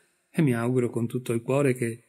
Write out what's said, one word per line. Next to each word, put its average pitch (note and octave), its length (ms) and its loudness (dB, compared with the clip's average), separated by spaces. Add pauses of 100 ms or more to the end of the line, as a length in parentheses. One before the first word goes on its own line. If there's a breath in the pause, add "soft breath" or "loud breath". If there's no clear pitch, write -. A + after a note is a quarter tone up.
(300 soft breath)
e - 100 -2
mi C#3 140 4
auguro A#2+ 340 0
con A#2 180 -2
tutto B2 280 -4
il A2+ 80 -2
cuore C3+ 320 2
che A#2 340 -6